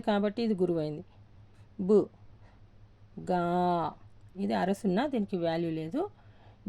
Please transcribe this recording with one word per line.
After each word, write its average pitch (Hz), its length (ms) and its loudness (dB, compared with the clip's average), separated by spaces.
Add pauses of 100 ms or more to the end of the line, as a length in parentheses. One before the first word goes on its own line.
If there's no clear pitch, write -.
కాబట్టి 208 400 0
ఇది 220 160 2
గురువు 175 220 2
అయింది. 151 200 -6 (840)
బు, 208 100 8 (1300)
గా, 180 120 2 (1000)
ఇది 208 180 -2
అర 180 180 0
సున్నా, 202 240 0 (100)
దీనికి 202 300 -2
వాల్యూ 165 320 0
లేదు. 165 260 -4 (680)